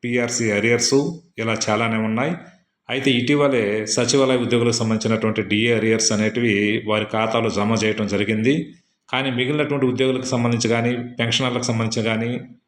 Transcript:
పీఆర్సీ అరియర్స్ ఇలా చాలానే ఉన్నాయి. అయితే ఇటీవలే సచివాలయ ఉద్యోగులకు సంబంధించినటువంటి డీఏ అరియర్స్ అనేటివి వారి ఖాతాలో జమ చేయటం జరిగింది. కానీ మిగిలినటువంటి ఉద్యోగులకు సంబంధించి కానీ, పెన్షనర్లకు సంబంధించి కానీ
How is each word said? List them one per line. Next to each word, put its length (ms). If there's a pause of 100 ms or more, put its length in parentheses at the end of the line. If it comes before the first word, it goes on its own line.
పీఆర్సీ 480
అరియర్స్ 460 (400)
ఇలా 180 (140)
చాలానే 280
ఉన్నాయి. 360 (560)
అయితే 220
ఇటీవలే 760
సచివాలయ 520
ఉద్యోగులకు 380
సంబంధించినటువంటి 680
డీఏ 320
అరియర్స్ 380
అనేటివి 440 (320)
వారి 180
ఖాతాలో 440
జమ 240
చేయటం 340
జరిగింది. 460 (560)
కానీ 220
మిగిలినటువంటి 540
ఉద్యోగులకు 400
సంబంధించి 440
కానీ, 280 (220)
పెన్షనర్లకు 440
సంబంధించి 440
కానీ 240 (360)